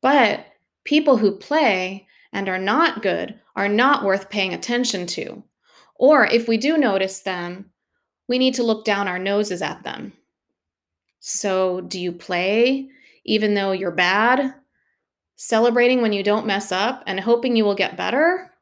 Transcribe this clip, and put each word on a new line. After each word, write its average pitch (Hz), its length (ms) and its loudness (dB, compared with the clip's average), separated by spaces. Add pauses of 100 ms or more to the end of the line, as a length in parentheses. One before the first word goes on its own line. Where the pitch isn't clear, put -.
But 254 440 2 (400)
people 302 320 4
who 208 200 2
play 196 680 -2 (240)
and 196 160 -4
are 185 100 -4
not 220 440 0
good 180 360 -4 (200)
are 202 100 0
not 233 380 2
worth 196 240 -2
paying 190 240 -4
attention 233 540 -4
to. - 360 -10 (520)
Or 269 300 6
if 226 220 0
we 226 100 2
do 285 200 0
notice 196 420 0
them, 180 500 -8 (600)
we 247 80 0
need 262 180 2
to 247 80 0
look 220 220 0
down 202 240 -2
our 180 100 -6
noses 196 420 -2
at - 220 -8
them. - 300 -12 (1040)
So 185 640 -2
do 180 180 -10
you 180 140 -4
play 214 760 0 (360)
even 214 280 0
though 196 200 0
you're 185 180 -4
bad, 220 640 2 (800)
celebrating 240 680 2
when 214 120 0
you 196 100 -2
don't 208 240 0
mess 202 240 -2
up 214 340 -2
and 190 140 -4
hoping 233 360 0
you 220 100 4
will 202 100 2
get 185 220 -2
better? 302 520 -2 (120)